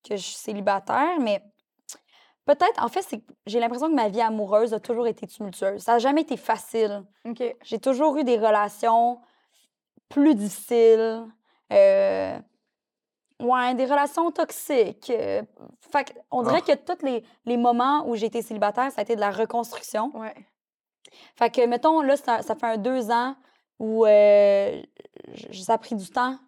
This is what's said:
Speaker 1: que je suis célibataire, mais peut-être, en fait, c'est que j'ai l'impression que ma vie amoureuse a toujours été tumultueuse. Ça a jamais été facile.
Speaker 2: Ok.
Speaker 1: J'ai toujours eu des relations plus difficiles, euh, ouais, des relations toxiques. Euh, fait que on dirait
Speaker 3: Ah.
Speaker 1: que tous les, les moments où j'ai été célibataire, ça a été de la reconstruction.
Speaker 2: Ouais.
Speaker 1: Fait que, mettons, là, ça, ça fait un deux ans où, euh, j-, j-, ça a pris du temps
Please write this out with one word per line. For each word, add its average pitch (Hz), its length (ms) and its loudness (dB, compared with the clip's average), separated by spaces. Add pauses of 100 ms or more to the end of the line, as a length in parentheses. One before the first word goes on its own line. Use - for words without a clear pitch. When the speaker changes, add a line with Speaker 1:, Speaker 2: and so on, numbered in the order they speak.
Speaker 1:
que 208 80 -6
je 190 60 -8
suis - 140 -12
célibataire, 208 840 -2
mais 208 220 -2 (1040)
peut-être, 349 360 2
en 240 60 -2
fait, 370 140 -4
c'est - 160 -10
que - 140 -20 (140)
j'ai 214 140 -2
l'impression 240 280 -2
que 320 60 2
ma 233 140 2
vie 202 140 -2
amoureuse 214 520 0
a 208 60 -6
toujours 233 260 -4
été 220 200 -6
tumultueuse. 196 560 -8
Ça 233 120 2
a 240 40 4
jamais 277 240 2
été 285 140 -6
facile. 214 640 -4 (260)
Speaker 2:
Ok. 233 140 -10 (200)
Speaker 1:
J'ai - 160 -8
toujours 269 380 0
eu 302 80 0
des 240 140 2
relations 226 800 0 (920)
plus 285 260 4
difficiles, 226 880 2 (500)
euh, 196 680 4 (1000)
ouais, 247 340 0
des 254 120 -2
relations 285 440 0
toxiques. 262 840 -4
Euh, 196 280 -4 (500)
fait 285 120 0
que - 80 -16 (180)
on 254 120 -2
dirait 262 240 0
Speaker 3:
Ah. 302 100 2
Speaker 1:
que - 160 -10
tous 349 120 -8
les, 247 180 -4 (240)
les 240 100 -2
moments 240 500 2
où 233 100 -4
j'ai 214 100 -4
été 226 160 -6
célibataire, 214 500 -2
ça - 80 -8
a - 20 -4
été 220 120 -2
de 208 60 -6
la 202 100 0
reconstruction. 226 840 -6
Speaker 2:
Ouais. 220 200 -14 (1000)
Speaker 1:
Fait - 140 0
que, 240 160 2
mettons, 311 340 2
là, 277 160 2
ça, 233 260 -2
ça 277 120 -6
fait 294 120 -6
un 226 120 -2
deux 233 320 -4
ans 240 260 -2 (420)
où, 220 280 0
euh, 208 760 6 (540)
j-, - 160 -20
j-, 190 140 -16
ça 226 100 0
a 220 40 -2
pris - 160 -10
du 190 140 -10
temps 254 280 -4 (120)